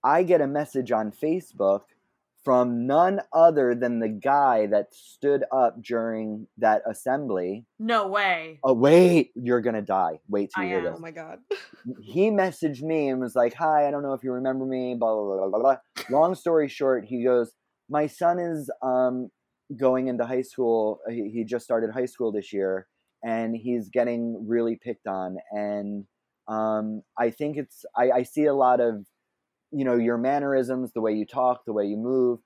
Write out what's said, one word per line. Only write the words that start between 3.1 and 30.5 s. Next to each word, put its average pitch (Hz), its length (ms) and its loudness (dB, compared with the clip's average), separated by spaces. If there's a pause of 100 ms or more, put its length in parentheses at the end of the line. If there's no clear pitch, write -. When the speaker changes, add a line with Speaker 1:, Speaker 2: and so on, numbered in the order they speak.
Speaker 1:
other 147 420 6
than 120 240 0
the 113 80 0
guy 123 600 2
that 104 280 0
stood 143 560 -2
up 120 320 2
during 110 640 -4 (100)
that 110 320 4
assembly. 110 760 -4 (120)
Speaker 2:
No 220 300 -2
way. 180 560 -2
Speaker 1:
Oh, 131 100 4
wait, 160 600 6
you're 123 240 0
gonna 113 220 -2
die. 92 480 -2
Wait 101 260 -2
till 92 80 -4
Speaker 2:
I 90 40 -4
Speaker 1:
you - 20 -6
hear 95 100 -2
Speaker 2:
am. 87 60 -4
Speaker 1:
this. 165 120 -4
Speaker 3:
Oh - 40 -16
my 165 100 -16
God. - 280 -16 (120)
<laughs> - 500 -12
Speaker 1:
He 185 300 0
messaged 170 500 -2
me 156 280 -2
and 127 100 -2
was 123 160 -6
like, 120 200 4
"Hi, 151 320 2
I 143 40 -2
don't 143 120 -6
know 139 100 -4
if 131 100 -8
you 131 80 -4
remember 131 340 -4
me, 127 320 -4
blah, 113 160 0
blah, 101 240 -2
blah, 95 120 -2
blah, 104 100 0
blah." 131 180 4 (320)
Long 160 260 2
story 160 340 0
short, 131 360 0
he 120 200 -6
goes, 123 260 2 (380)
"My 147 180 -2
son 175 320 0
is, 156 320 -6 (100)
um, 127 480 -2 (480)
going 127 300 2
into 120 180 -2
high 127 180 -2
school. 117 560 0 (100)
He, 113 200 -6
he 113 140 -6
just 117 220 -6
started 113 260 -2
high 123 140 -4
school 117 260 -6
this 101 220 -6
year, 95 340 -4 (360)
and 113 320 -4
he's 113 340 -6
getting 117 580 -2
really 117 340 0
picked 113 260 -10
on. 92 300 -6 (140)
And, 104 540 -6 (420)
um, 107 560 -4 (140)
I 120 140 2
think 147 260 -6
it's, - 280 -12 (120)
I, 127 140 2
I 127 120 2
see 151 220 -2
a 143 100 4
lot 127 260 4
of, 110 240 -2 (680)
you 135 140 -4
know, 123 100 2
your 120 220 2
mannerisms, 131 760 -2